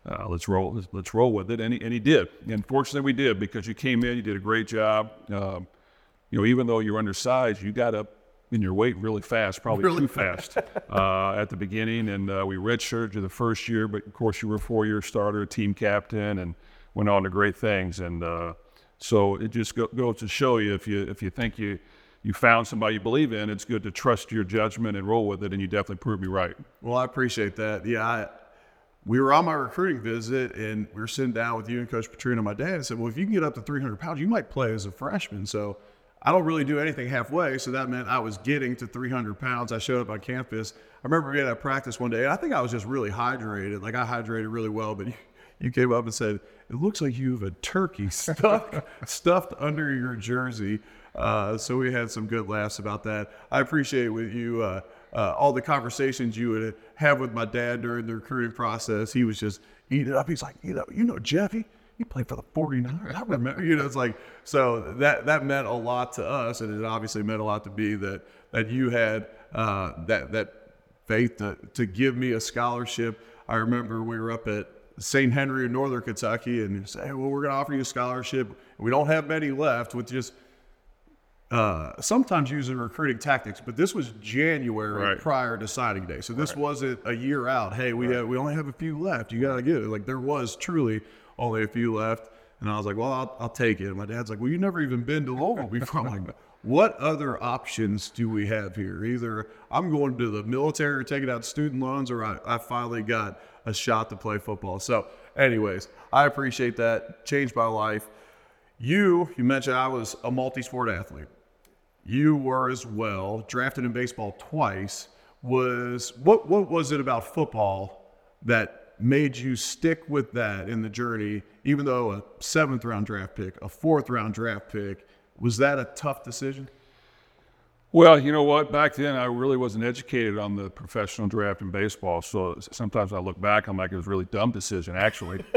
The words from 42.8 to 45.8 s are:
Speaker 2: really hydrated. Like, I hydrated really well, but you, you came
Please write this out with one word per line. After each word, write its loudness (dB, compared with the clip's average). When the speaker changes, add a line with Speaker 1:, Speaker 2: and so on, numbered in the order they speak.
Speaker 2:
really -2
hydrated. -4
Like, -6
I -2
hydrated -4
really -2
well, -4
but -6
you, -8
you -2
came 4